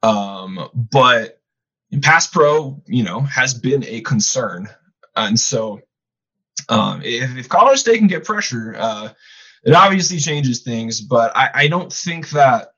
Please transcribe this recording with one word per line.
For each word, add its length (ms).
Um, 680
but 680
pass 260
pro, 580
you 180
know, 180
has 320
been 320
a 160
concern. 680
And 240
so, 400
um, 340
if, 340
if 120
Colorado 280
State 220
can 80
get 180
pressure, 520
uh, 320
it 100
obviously 460
changes 420
things, 400
but 340
I, 180
I 140
don't 240
think 400
that 460